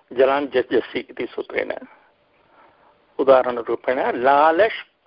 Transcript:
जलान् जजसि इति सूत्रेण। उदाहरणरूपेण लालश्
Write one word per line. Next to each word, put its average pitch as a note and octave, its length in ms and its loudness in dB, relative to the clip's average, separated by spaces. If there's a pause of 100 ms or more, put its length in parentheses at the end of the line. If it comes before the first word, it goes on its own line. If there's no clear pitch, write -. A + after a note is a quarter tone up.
(120)
जलान् C3+ 360 2
जजसि B2 500 -2
इति B2 280 -10
सूत्रेण। - 460 -8 (1500)
उदाहरणरूपेण B2+ 1040 0
लालश् D#3+ 600 2 (240)